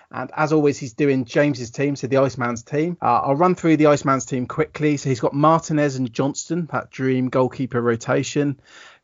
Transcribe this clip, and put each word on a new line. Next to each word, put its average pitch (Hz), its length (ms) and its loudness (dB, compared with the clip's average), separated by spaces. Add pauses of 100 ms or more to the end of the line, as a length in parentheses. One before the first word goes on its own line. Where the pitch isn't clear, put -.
And 123 260 -12
as 151 180 0
always, 147 240 4
he's 135 160 -10
doing 135 320 2
James's 143 440 0
team, 143 280 -4
so 135 100 -6
the 131 100 0
Iceman's 123 460 0
team. 165 380 -4
Uh, 117 220 2
I'll 139 120 0
run 175 200 4
through 160 200 2
the 151 120 6
Iceman's 139 380 2
team 127 220 -6
quickly. 151 500 -2
So 139 120 -4
he's 123 100 -2
got 147 140 -2
Martinez 147 640 2
and 127 140 -4
Johnston, 147 600 -4
that 123 180 -6
dream 127 400 -2
goalkeeper 123 520 0
rotation. 135 800 0 (440)